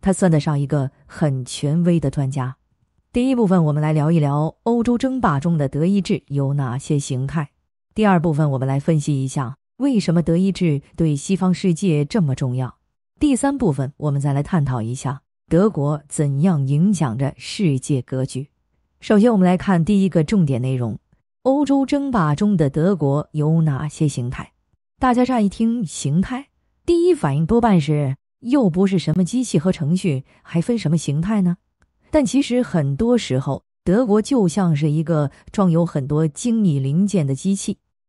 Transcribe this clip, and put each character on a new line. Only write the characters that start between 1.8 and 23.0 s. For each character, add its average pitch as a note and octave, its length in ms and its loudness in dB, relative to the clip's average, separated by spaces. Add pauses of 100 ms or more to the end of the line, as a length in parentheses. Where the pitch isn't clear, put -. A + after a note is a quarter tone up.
威 E3+ 160 2
的 C#3 100 -2
专 C3+ 220 -2
家。 C3 260 -6 (540)
第 B3 180 0
一 C4+ 60 2
部 A#3 100 2
分， F3+ 200 4
我 D3+ 60 2
们 D3 100 0
来 D#3 120 0
聊 D#3 180 2
一 E3+ 80 2
聊 D3 440 0
欧 A#3 200 0
洲 A#3+ 140 0
争 C4 240 -2
霸 D#3 180 0
中 E3+ 160 0
的 D3 140 0
德 D3 160 -2
意 G3 160 2
志 - 280 -4
有 C#3 260 -2
哪 C3+ 240 -4
些 D3 180 -2
形 C3+ 300 -4
态。 C#3+ 240 -6 (420)
第 G#3+ 140 0
二 F#3 120 4
部 D#3+ 140 0
分， D3+ 160 2
我 C3+ 80 -2
们 C3 100 -2
来 C3+ 120 0
分 D#3+ 200 0
析 C#3+ 240 -2
一 C3+ 40 -4
下 C3+ 300 -6 (200)
为 B3+ 220 0
什 F3+ 140 0
么 E3+ 100 2
德 E3 120 0
意 F#3+ 160 2
志 D#3 300 0 (140)
对 D#3 200 0
西 F#3+ 200 -2
方 F#3 180 0
世 F3 220 0
界 D#3 280 0
这 F#3 200 0
么 C#3 100 0
重 B2+ 220 -4
要。 B2+ 220 -6 (420)
第 C#4+ 160 2
三 C#4 200 0
部 B3 160 0
分， C#3 260 -4
我 D3 140 -2
们 C#3 80 0
再 C#3+ 140 0
来 C#3 80 0
探 D3 240 0
讨 B2+ 160 -2
一 A#2 140 -6
下 C3 260 -8 (260)
德 F#3 220 4
国 D3 380 -2
怎 C#3 340 -2
样 D#3 260 2
影 D#3 240 2
响 D3+ 240 -2
着 C3+ 220 -4
世 D3+ 420 -2
界 C3 220 -2
格 C3 240 -6
局。 C3+ 240 -10 (500)
首 G#3+ 200 4
先， A#3 120 6
我 A3 60 2
们 F#3 80 4
来 F3+ 120 4
看 E3+ 280 2
第 G3 180 2
一 F#3+ 60 2
个 D#3+ 140 2
重 F#3 200 2
点 C3+ 160 0
内 C3 160 -2
容： B2 220 -4 (460)
欧 C#4 220 2
洲 C#4 200 2
争 C#4 240 -2
霸 E3+ 240 2
中 G#3 240 0
的 D#3 100 2
德 E3 280 0
国 D3 380 -2